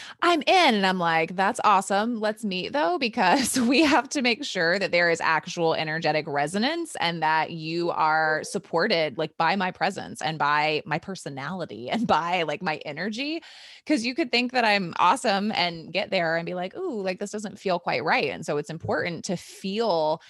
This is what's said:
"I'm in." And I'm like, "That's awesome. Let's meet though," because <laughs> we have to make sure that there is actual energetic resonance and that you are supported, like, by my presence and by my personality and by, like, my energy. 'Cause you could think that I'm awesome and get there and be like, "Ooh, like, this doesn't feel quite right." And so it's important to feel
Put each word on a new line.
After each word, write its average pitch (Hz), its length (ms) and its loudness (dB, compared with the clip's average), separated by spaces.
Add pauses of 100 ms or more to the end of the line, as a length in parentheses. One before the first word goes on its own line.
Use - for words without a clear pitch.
(220)
"I'm 349 200 4
in." 320 340 6
And 196 100 2
I'm 185 140 2
like, 165 340 2
"That's 190 300 0
awesome. 208 560 2
Let's 214 240 -2
meet 185 280 -4
though," 320 240 0
because 233 600 2
<laughs> - 20 2
we 247 220 4
have 277 280 4
to 294 120 -2
make 233 220 0
sure 180 340 0
that 180 140 -2
there 175 180 4
is 165 100 2
actual 165 540 0
energetic 156 540 0
resonance 202 720 -2
and 165 240 -2
that 156 260 2
you 165 400 -4
are 156 540 0
supported, 165 720 -2
like, 156 180 -4
by 165 200 2
my 185 160 -2
presence 160 500 -6
and 156 160 -4
by 151 480 2
my 151 140 -4
personality 147 920 -10
and 226 160 -2
by, 170 380 2
like, 147 180 -4
my 156 220 -2
energy. 220 580 -6 (420)
'Cause 285 200 2
you 247 100 -2
could 269 160 -2
think 240 220 0
that 247 120 2
I'm 202 360 2
awesome 202 500 2
and 170 420 -4
get 180 180 -4
there 165 260 0
and 170 100 -4
be 175 80 -6
like, 180 220 -6
"Ooh, 311 260 -6
like, 185 160 -4
this 202 140 -8
doesn't 208 260 -10
feel 175 220 -2
quite 147 240 -4
right." 185 260 0
And 90 160 -6
so 151 120 -2
it's 151 120 -6
important 170 540 -4
to 180 120 -2
feel 175 920 -2